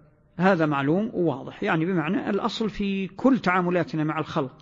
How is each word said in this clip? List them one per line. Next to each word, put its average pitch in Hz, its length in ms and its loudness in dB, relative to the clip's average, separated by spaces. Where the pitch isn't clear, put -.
هذا 175 300 4
معلوم 151 480 0
وواضح، 135 480 -2
يعني 175 220 0
بمعنى 175 460 -2
الأصل 214 400 -2
في 196 380 -4
كل 254 300 2
تعاملاتنا 175 680 0
مع 156 140 -2
الخلق 147 440 -4